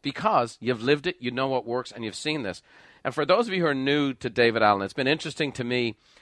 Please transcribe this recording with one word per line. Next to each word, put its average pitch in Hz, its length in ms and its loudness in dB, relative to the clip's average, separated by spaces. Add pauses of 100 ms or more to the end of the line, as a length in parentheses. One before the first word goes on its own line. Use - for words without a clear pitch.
because 147 580 0
you've 113 220 -2
lived 147 240 2
it, 180 120 -4
you 123 120 -4
know 135 180 -2
what 123 180 -2
works, 120 260 -4
and 117 120 -10
you've 104 100 -6
seen 151 280 -4
this. 95 200 -6 (420)
And 131 100 -4
for 151 100 0
those 214 240 4
of 190 60 -4
you 180 80 0
who 165 60 2
are 143 60 2
new 139 400 0
to 123 160 -6
David 113 320 4
Allen, 104 200 6
it's 98 100 -6
been 131 160 -2
interesting 151 440 -2
to 127 120 -6
me 120 320 -2 (260)